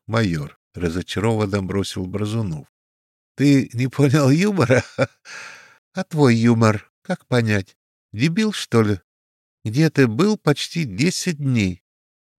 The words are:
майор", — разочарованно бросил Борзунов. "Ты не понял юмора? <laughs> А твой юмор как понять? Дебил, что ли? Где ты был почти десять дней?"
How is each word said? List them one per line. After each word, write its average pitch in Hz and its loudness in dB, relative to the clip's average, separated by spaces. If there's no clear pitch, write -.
майор", — 92 -2
разочарованно 95 -2
бросил 95 -4
Борзунов. 101 -6
"Ты 139 2
не 123 -2
понял 139 2
юмора? 156 2
<laughs> - -2
А 185 -6
твой 139 2
юмор 113 2
как - -8
понять? 107 -2
Дебил, 170 0
что - 0
ли? 104 0
Где 147 0
ты 135 4
был 175 0
почти - -2
десять 143 -4
дней?" 117 -2